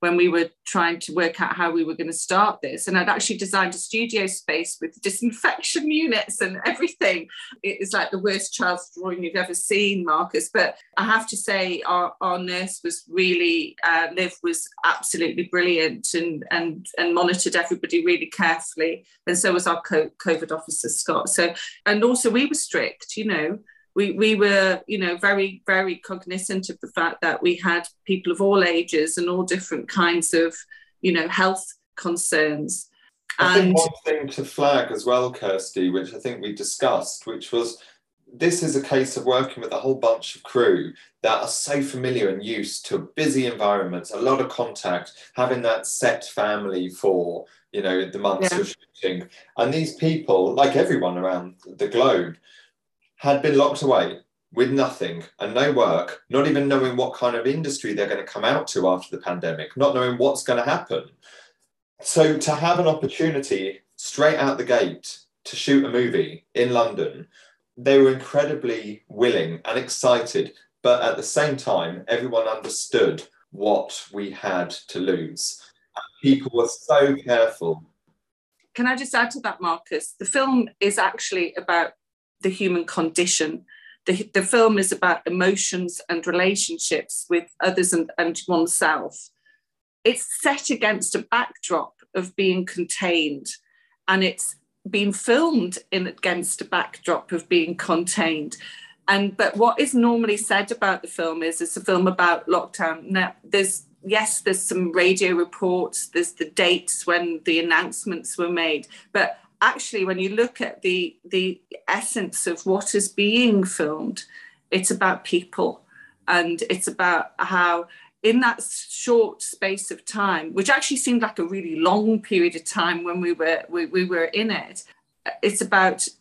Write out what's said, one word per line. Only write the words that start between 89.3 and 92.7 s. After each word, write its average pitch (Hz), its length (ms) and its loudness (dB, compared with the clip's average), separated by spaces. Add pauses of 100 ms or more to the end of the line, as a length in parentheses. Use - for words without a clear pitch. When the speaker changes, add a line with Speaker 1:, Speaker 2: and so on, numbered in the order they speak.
Speaker 1:
It's - 360 -8
set - 280 -2
against 214 460 -2
a - 40 -2
backdrop - 760 -4 (200)
of 185 220 -6
being 185 280 2
contained, 170 800 -2 (600)